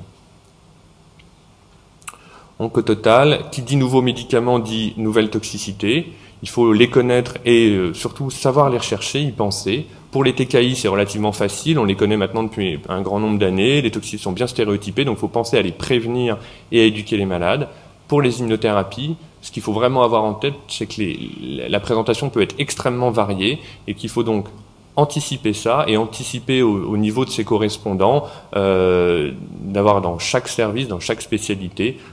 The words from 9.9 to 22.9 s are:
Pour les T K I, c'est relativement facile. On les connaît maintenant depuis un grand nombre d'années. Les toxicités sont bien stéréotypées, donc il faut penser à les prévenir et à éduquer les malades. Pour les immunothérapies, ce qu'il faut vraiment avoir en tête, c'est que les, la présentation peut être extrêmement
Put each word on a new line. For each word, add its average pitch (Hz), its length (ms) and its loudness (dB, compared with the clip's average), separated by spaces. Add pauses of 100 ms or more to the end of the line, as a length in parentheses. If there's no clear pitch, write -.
Pour 135 160 0
les - 80 4
T 175 140 0
K - 80 0
I, 127 200 4
c'est 110 140 0
relativement 101 420 0
facile. 127 480 -2
On 113 60 2
les 95 100 2
connaît 107 220 2
maintenant 104 260 -2
depuis 95 360 -4 (100)
un 92 120 -4
grand 95 180 -2
nombre 107 180 0
d'années. 101 440 2
Les 120 100 0
toxicités - 320 -8
sont 98 100 -4
bien 117 140 -2
stéréotypées, 107 580 -2
donc 113 120 -2
il - 40 -8
faut 104 60 -4
penser 117 300 0
à 107 40 2
les 95 100 -2
prévenir 117 680 -2 (340)
et 113 100 4
à - 20 8
éduquer 107 320 0
les 98 100 0
malades. 95 440 -2 (380)
Pour 147 140 2
les 123 180 0
immunothérapies, 113 760 -2 (260)
ce - 100 -18
qu'il 113 120 -8
faut 113 80 -4
vraiment 123 320 0
avoir 113 200 2
en 107 100 -2
tête, 139 220 -6 (120)
c'est - 200 -8
que - 120 -12
les, 69 720 -8
la 98 100 0
présentation 117 500 -2
peut 117 120 0
être 92 180 -2
extrêmement 123 520 -2